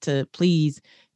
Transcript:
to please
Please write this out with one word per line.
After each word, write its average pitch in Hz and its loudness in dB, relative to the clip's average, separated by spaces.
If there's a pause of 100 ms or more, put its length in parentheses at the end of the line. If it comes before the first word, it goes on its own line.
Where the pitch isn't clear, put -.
to 139 -2
please 165 0 (360)